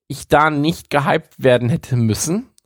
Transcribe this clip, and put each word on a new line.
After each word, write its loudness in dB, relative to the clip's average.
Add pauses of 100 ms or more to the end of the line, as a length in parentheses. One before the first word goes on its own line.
ich -14
da 4
nicht -4
gehypt -4
werden 2
hätte -4
müssen. -2 (200)